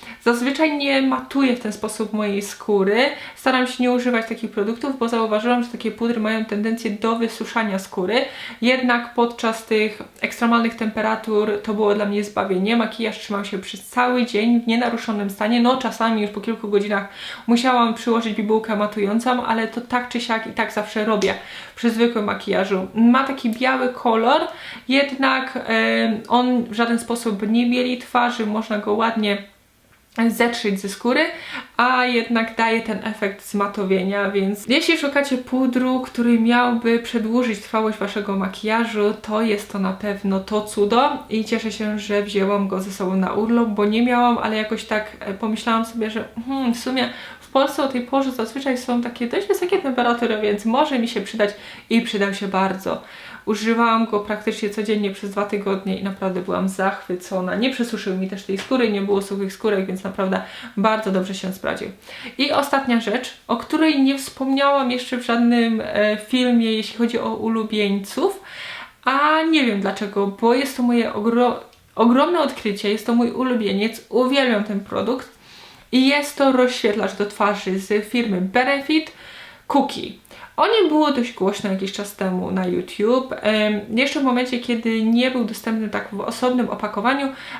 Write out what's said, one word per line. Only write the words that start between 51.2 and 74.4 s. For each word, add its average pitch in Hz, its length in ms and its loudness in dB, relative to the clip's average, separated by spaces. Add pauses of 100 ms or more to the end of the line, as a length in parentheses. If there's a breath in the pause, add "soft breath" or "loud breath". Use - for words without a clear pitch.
przydać 208 300 0 (380 loud breath)
i 233 120 4
przydał 202 320 0
się 196 140 -6
bardzo. 190 540 -2 (480 loud breath)
Używałam 226 560 2
go 214 140 0
praktycznie 208 500 -4
codziennie 208 420 0
przez 196 200 -8
dwa 202 140 -2
tygodnie 196 540 -2
i 190 40 -6
naprawdę 190 380 -4
byłam 185 280 0
zachwycona. 185 840 -2
Nie 233 140 2
przesuszył 220 480 -4
mi 185 120 -2
też 190 140 -10
tej 196 140 -4
skóry, 240 340 0
nie 202 100 0
było 196 200 2
suchych 196 320 -4
skórek, 196 320 0
więc 185 180 -8
naprawdę 190 380 -2 (360 loud breath)
bardzo 214 340 2
dobrze 190 240 0
się 185 180 -6
sprawdził. - 360 -6 (480 loud breath)
I 285 140 2
ostatnia 269 480 2
rzecz, 220 340 -4 (140)
o 240 100 0
której 302 440 2
nie 269 160 4
wspomniałam 269 720 0
jeszcze 247 260 -4
w 240 80 -6
żadnym, 233 600 4
e, 214 320 2 (100)
filmie, 247 460 4
jeśli 220 240 -4
chodzi 233 220 0
o 226 160 -4
ulubieńców, 214 1040 -2 (640 loud breath)
a 294 360 4
nie 320 240 4
wiem 202 160 2
dlaczego, 202 460 -2
bo 226 260 2
jest 269 240 0
to 247 60 0
moje 240 300 2
ogro-, 233 460 2 (360)
ogromne 277 440 6
odkrycie, 214 520 -2
jest 214 140 -2
to 233 100 2
mój 240 160 4
ulubieniec, 220 800 0
uwielbiam 247 540 2